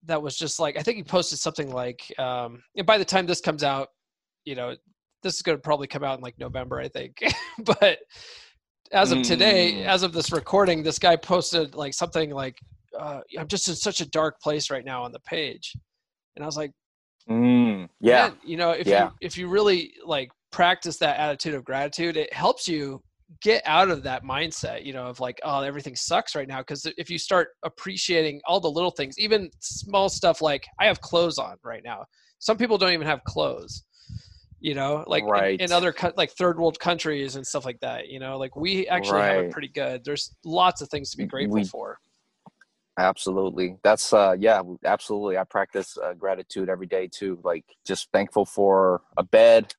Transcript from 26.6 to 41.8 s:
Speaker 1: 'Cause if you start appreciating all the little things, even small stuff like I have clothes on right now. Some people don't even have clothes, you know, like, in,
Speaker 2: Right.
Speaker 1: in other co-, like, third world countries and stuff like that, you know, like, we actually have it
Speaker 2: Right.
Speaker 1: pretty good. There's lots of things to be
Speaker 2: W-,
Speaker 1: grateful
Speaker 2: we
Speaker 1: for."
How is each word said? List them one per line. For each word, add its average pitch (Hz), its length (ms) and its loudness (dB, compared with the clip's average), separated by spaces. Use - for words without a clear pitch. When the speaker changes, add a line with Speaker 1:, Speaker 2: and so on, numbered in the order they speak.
Speaker 1:
'Cause 143 240 -10
if - 140 -10
you 170 80 -6
start 175 300 2
appreciating 165 840 -2
all 180 140 2
the 170 100 0
little 170 220 0
things, 139 260 -8
even 208 400 0
small 196 500 -2
stuff 175 320 2
like 147 240 0
I 196 80 4
have 196 140 2
clothes 170 380 0
on 92 260 -8
right 117 180 -12
now. 113 220 -12
Some 220 200 0
people 220 200 2
don't 185 140 4
even 156 160 -2
have 147 160 -2
clothes, - 580 -4
you 147 140 -4
know, 143 340 -4
like, - 160 0
in, 107 40 -2
Speaker 2:
Right. 196 320 4
Speaker 1:
in 180 120 0
other 175 200 2
co-, 175 240 -2
like, 170 140 0
third 175 300 0
world 165 180 2
countries 151 560 -2
and 135 100 -10
stuff 135 200 -6
like 123 160 -8
that, 123 280 -8
you 131 120 -14
know, 135 180 -8
like, 131 160 -8
we 185 320 -2
actually 190 360 2
have 196 160 4
it - 20 2
Speaker 2:
Right. - 100 -2
Speaker 1:
pretty 143 180 -10
good. 131 360 -6
There's 143 400 -8
lots 175 360 2
of 147 100 -12
things 143 200 -8
to - 60 -14
be - 80 -6
Speaker 2:
W-, - 240 -4
Speaker 1:
grateful 107 80 0
Speaker 2:
we 107 80 0
Speaker 1:
for." - 340 -12